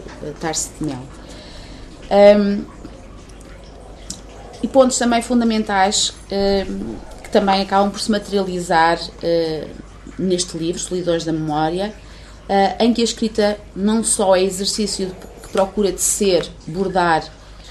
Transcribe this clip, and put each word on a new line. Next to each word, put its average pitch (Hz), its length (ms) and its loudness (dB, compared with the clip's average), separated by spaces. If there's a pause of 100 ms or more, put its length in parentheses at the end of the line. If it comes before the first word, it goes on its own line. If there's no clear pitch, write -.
(220)
eh, 151 180 -10
Tarso 160 380 -4
de 156 80 -4
Melo. 135 220 -8 (1000)
Ahm, 202 540 8 (2000)
e - 60 -4
pontos 254 300 4
também 240 240 2
fundamentais, 214 920 2 (180)
ahm, 196 680 -2 (260)
que - 80 -18
também 196 320 2
acabam 196 280 2
por 202 100 -10
se - 100 -2
materializar, 180 880 2 (240)
eh, 165 460 0 (500)
neste 175 380 -2
livro, 165 240 -4
Solidões 170 440 -2
da 160 80 -2
Memória, 160 600 -2 (560)
eh, 196 360 2
em 240 80 4
que 226 80 0
a 233 40 4
escrita 214 540 0 (160)
não 214 300 0
só 190 320 4
é 185 60 4
exercício 196 640 -2
de, 185 60 -8 (300)
que - 80 -18
procura 196 420 0
de - 80 -10
ser, 180 480 2 (180)
bordar, 170 580 0 (460)